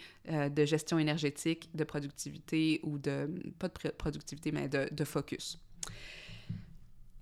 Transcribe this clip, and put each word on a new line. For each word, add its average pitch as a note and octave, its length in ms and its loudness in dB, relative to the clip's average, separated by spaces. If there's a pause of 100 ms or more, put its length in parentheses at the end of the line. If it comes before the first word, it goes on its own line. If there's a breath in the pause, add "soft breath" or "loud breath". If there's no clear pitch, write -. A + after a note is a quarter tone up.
(280 loud breath)
euh, D3 200 2
de D3 160 6
gestion D#3 340 4
énergétique, D3+ 760 2
de D#3 120 2
productivité D3+ 1000 0
ou D3 160 0
de, C#3+ 320 0 (300)
pas F#3 80 0
de - 40 -8
pr-, - 200 -2
productivité, D3+ 580 -4
mais D3 180 0
de, C3+ 220 2
de D3+ 140 0
focus. - 560 -2 (1600 loud breath)